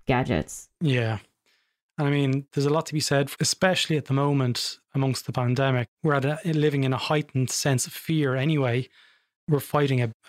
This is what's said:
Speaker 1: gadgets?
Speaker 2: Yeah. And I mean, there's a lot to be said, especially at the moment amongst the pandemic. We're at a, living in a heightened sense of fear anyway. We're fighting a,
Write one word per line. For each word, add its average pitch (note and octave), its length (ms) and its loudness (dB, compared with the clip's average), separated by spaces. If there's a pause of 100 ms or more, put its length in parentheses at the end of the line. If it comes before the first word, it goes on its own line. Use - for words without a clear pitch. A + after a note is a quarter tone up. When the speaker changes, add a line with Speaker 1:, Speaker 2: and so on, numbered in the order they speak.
Speaker 1:
gadgets? B2 600 0 (100)
Speaker 2:
Yeah. A#2+ 400 0 (800)
And D3 100 0
I C#3+ 40 2
mean, C#3 420 0
there's C#3 120 0
a C#3+ 40 2
lot D#3 160 0
to - 80 -10
be D#3 60 0
said, C#3 400 0
especially - 580 0
at C3 80 -6
the - 80 -2
moment C#3 640 0 (140)
amongst C3+ 320 -2
the B2+ 80 -8
pandemic. B2+ 540 0 (160)
We're D#3 100 2
at C#3 120 0
a, D3+ 140 -2 (140)
living D3 300 2
in C3 100 0
a B2 40 -2
heightened C#3+ 520 -2
sense - 380 0
of - 60 -14
fear D3 420 0
anyway. C3 520 0 (600)
We're D3 120 2
fighting C3+ 420 2
a, A#2 100 0 (180)